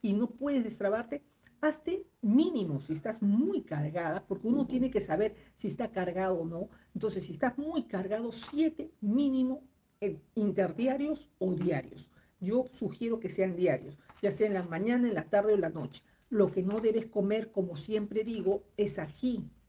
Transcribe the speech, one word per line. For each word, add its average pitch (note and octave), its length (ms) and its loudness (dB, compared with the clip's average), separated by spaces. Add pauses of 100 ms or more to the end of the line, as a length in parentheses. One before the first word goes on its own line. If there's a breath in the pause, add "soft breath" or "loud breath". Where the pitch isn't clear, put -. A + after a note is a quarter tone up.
y G3+ 120 0
no A3+ 180 0
puedes C#4 320 0
destrabarte. A3 580 -2 (400 soft breath)
Hazte D4+ 440 0 (160)
mínimo A3+ 600 4
si - 120 -6
estás A3 280 -4
muy B3 400 2
cargada, D#3 640 -2
porque G3 200 -4
uno C4 200 2
tiene B3+ 240 0
que G#3 80 0
saber F#3+ 360 0 (200 loud breath)
si - 120 -6
está A3 240 -4
cargado F#3 480 0
o E3 60 -2
no. E3+ 240 -6 (240 soft breath)
Entonces, F#3+ 320 -2
si - 80 -10
estás B3 240 0
muy D4+ 260 -2
cargado, G#3+ 480 -4
siete D4+ 680 -2
mínimo, C4 640 2 (380)
eh, F3+ 180 -2 (140)
interdiarios A#3+ 1040 0
o F#3 160 0
diarios. E3 580 -2 (300 soft breath)
Yo A3+ 320 0
sugiero A#3 460 -4
que F#3+ 100 -6
sean F#3+ 260 0
diarios, E3+ 420 0 (240 loud breath)
ya G3+ 80 2
sea G#3+ 180 2
en G#3 60 0
la F#3 100 0
mañana, A3 440 2
en A3 60 0
la D#3 160 -4
tarde G#3 240 4
o - 20 8
en G3 60 4
la E3 80 0
noche. D#3 340 -8 (260 soft breath)
Lo G#3 220 4
que F#3+ 100 0
no G3+ 200 0
debes A3 240 2
comer, G#3+ 460 0
como F3 260 -2
siempre G#3 480 -2
digo, G3+ 400 -2 (100)
es G3+ 240 0
ají. G3+ 500 -4 (200)